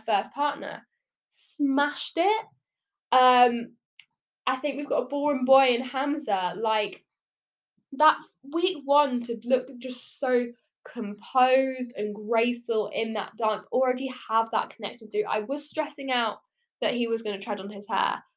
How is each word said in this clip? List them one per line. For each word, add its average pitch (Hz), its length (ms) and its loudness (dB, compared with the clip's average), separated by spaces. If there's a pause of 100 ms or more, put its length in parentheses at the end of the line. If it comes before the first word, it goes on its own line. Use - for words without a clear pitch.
first 214 260 0
partner, - 540 -6 (720)
smashed 285 600 0
it. 415 280 2 (680)
Um, 247 600 6 (720)
I 269 120 0
think 277 200 -4
we've 285 100 -6
got - 160 0
a 247 40 -10
ballroom 285 380 -2
boy 262 240 8
in 240 120 2
Hamza. 233 760 -2
Like, 214 480 -2 (880)
that 294 240 4 (360)
week 339 320 0
one 269 380 4
to 233 200 -6
look 247 240 0 (120)
just 254 400 -14
so 247 260 2 (480)
composed 254 1040 0
and 208 180 -4
graceful 226 760 0
in 226 200 -4
that - 240 -8
dance, 214 360 -2
already 254 360 0 (200)
have 226 220 2
that - 220 -2
connection - 360 -12
through. 208 180 -2
I 214 140 -2
was 285 280 -6
stressing 277 420 -6
out 233 260 0 (440)
that 233 120 0
he 240 140 0
was 226 160 -2
gonna 202 180 -6
tread 208 180 -6
on 202 100 -8
his 208 200 -12
hair - 340 -2 (120)